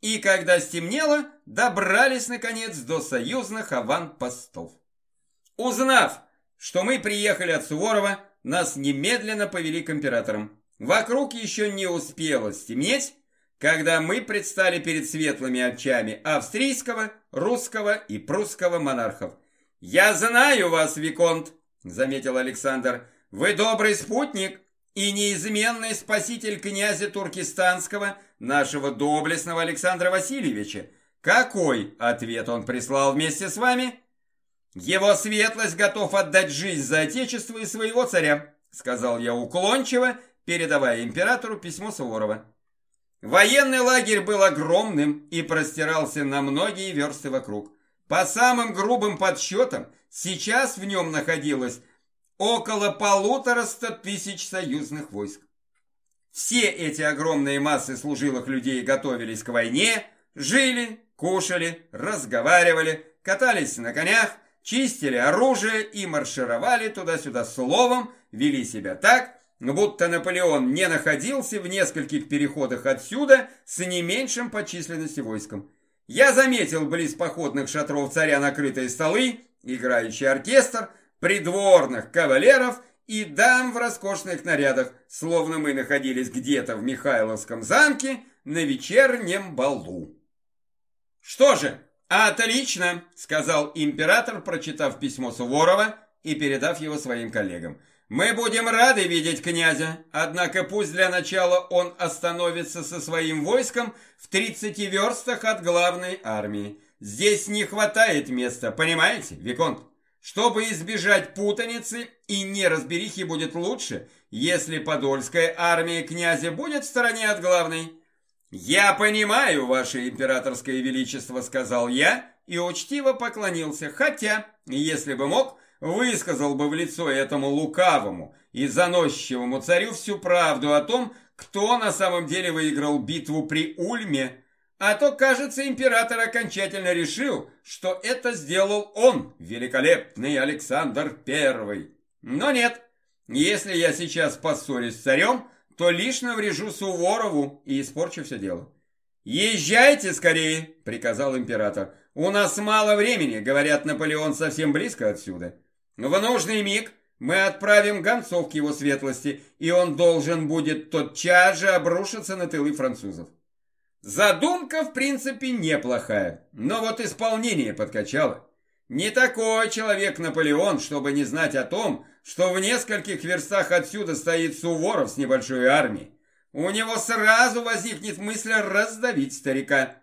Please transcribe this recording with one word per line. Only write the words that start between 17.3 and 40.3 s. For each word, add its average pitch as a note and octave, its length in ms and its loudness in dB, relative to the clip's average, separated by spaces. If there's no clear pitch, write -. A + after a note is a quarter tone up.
русского G#3 600 -2
и - 240 -6
прусского F3 600 -2
монархов. A#2+ 540 -4
«Я F#3 340 4
знаю A#3 560 4
вас, D#3 280 2
виконт», D#3+ 560 0
заметил C3 540 -2
Александр. B2+ 680 -2
«Вы D#3 220 0
добрый G#3+ 420 2
спутник G#3+ 680 -4
и G3+ 180 -2
неизменный G#3 840 -2
спаситель G#3+ 640 -4
князя G3+ 500 -2
Туркестанского, F#3+ 1080 -2
нашего C#3 520 0
доблестного D#3 680 -2
Александра F3+ 500 0
Васильевича. F#3 760 -4
Какой D#3+ 760 2
ответ A#2 520 -2
он A2 160 -4
прислал C3+ 480 0
вместе D#3 360 -2
с - 80 -8
вами?» B3 420 0
«Его G3 420 2
светлость G#3+ 600 -2
готов G3+ 380 0
отдать F#3+ 380 2
жизнь D#3 320 -4
за D3+ 180 2
отечество A#3+ 560 -4
и A3 80 -8
своего A3+ 400 -2
царя», D3+ 480 0
сказал A#2+ 480 -4
я A#2+ 140 -2
уклончиво, B3 840 0